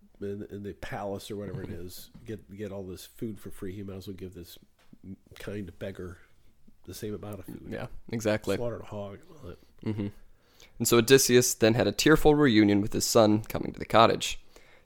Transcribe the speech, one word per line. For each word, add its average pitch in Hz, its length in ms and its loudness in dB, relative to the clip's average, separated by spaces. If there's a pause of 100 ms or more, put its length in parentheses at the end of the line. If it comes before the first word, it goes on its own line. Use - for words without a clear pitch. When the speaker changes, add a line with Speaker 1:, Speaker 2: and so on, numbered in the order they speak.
(200)
Speaker 1:
in, 101 300 -8
in 101 140 -12
the 98 100 -10
palace 98 560 -10
or 107 60 -8
whatever 95 260 -10
it 87 80 -12
Speaker 2:
Mm-hmm. 87 160 -12
Speaker 1:
is - 240 -18 (160)
get, 104 300 -14
get 101 160 -10
all 98 100 -10
this 92 240 -14
food 110 320 -10
for - 120 -14
free. 95 220 -10
He 104 120 -12
might 98 140 -12
as 95 100 -14
well 98 80 -12
give 92 180 -14
this 87 240 -18 (800)
kind 104 400 -10
beggar 90 400 -12 (680)
the 87 80 -16
same 107 200 -10
amount 101 240 -12
of 95 80 -16
food. - 240 -16
Speaker 2:
Yeah, 110 160 -8 (240)
exactly. 107 460 -2
Speaker 1:
Slaughtered 117 260 -6
a - 40 -16
hog 101 340 -12
and - 20 -20 (160)
all 101 100 -16
that. - 100 -16 (280)
Speaker 2:
Mm-hmm. 107 200 -4 (720)
And 120 100 -2
so 117 100 6
Odysseus 123 560 6
then 113 200 4
had 110 120 2
a 101 60 2
tearful 151 420 6
reunion 107 460 6
with 104 140 -4
his - 120 -2
son 107 360 6
coming - 300 -6
to - 60 -14
the - 80 -8
cottage. - 540 2 (460)